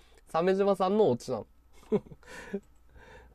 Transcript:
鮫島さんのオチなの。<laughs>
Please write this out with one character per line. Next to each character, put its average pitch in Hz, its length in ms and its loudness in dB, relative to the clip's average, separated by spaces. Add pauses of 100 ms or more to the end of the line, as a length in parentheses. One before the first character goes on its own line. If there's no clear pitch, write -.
(320)
鮫 180 240 2
島 196 200 2
さ 190 120 0
ん 202 100 2
の 202 120 6
オ 123 80 2
チ - 140 -8
な 117 60 -4
の。 98 100 -10 (440)
<laughs> 208 100 0 (1300)